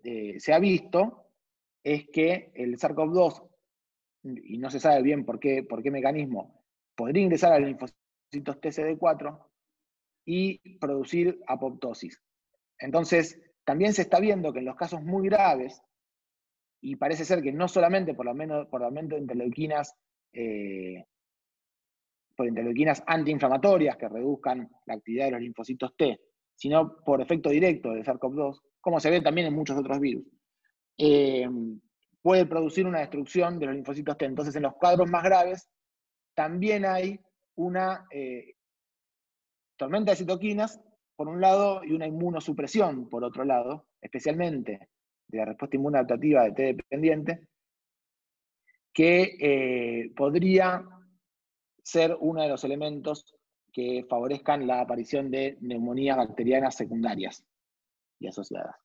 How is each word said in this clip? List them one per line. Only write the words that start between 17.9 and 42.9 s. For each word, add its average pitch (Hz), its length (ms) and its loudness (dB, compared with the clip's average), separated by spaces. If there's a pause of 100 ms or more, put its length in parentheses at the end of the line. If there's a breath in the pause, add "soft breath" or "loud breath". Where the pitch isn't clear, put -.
por 123 120 -8
lo 120 80 -4
menos, 147 340 -6
por 123 160 -6
aumento 147 320 -6
de 147 60 -6
interleuquinas, 139 720 -4 (400)
eh, 98 720 -8 (1300)
por 123 120 -2
interleuquinas 120 580 -2
antiinflamatorias 147 880 2
que 113 140 -8
reduzcan 127 600 -4 (160)
la 117 100 -8
actividad 117 300 -4
de 135 60 0
los 120 100 -6
linfocitos 123 540 -10
T, 131 240 0 (340)
sino 156 500 0
por 185 180 2
efecto 165 280 0
directo 151 420 2
del 110 120 -6
sars 127 160 -4
cov 135 160 -4
dos, 139 260 -4 (200)
como 170 180 0
se 151 100 0
ve 175 120 4
también 160 260 2
en 147 80 0
muchos 143 220 -2
otros 139 220 -2
virus, 139 260 -2 (720)
eh, 139 500 4 (720)
puede 185 240 6
producir 160 400 0
una 175 140 -2
destrucción 170 580 -2
de 151 100 -4
los 135 80 -4
linfocitos 143 420 -6
T. 151 80 -2
Entonces, 139 300 -4
en 147 80 -4
los 135 120 -2
cuadros 175 340 4
más 175 140 0
graves, 185 460 4 (640)
también 180 500 0
hay 190 340 -2 (360)
una, 185 560 -2
eh, 127 440 -12 (1200)
tormenta 190 340 0
de 180 60 2
citoquinas, 202 640 -4 (340)
por 151 140 -8
un 175 100 -6
lado, 190 460 4
y 156 80 -2
una 160 140 -2
inmunosupresión, 156 1000 -2